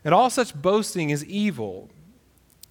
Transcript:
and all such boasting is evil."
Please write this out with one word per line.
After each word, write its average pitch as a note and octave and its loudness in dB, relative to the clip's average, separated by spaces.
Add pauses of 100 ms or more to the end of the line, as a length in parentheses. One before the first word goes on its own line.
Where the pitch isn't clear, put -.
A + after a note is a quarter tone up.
and D#3 2
all A#3+ 6
such B3 -2
boasting F3+ 0
is D3 -2
evil." A#2 -4 (800)